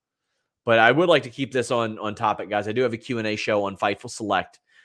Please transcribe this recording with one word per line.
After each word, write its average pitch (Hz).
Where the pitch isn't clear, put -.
But 113
I 113
would 170
like 139
to 123
keep 120
this 123
on, 113
on 104
topic, 104
guys. 104
I 110
do 123
have 117
a -
Q 117
and 110
A 107
show 104
on 98
Fightful 104
Select, 98